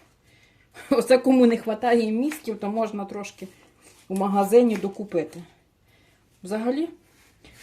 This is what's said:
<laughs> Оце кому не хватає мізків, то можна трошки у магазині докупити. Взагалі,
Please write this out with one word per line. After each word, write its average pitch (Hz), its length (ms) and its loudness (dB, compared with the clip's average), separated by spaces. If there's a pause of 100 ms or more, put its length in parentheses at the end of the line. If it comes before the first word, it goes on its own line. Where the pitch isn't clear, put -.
(340)
<laughs> - 560 -12
Оце 247 280 4
кому 254 280 4
не 233 100 4
хватає 226 560 0
мізків, 233 460 -6
то 202 120 -6
можна 214 340 -4
трошки 196 440 -14 (600)
у 190 80 -6
магазині 202 600 4
докупити. 175 680 -6 (1000)
Взагалі, 240 460 -4 (760)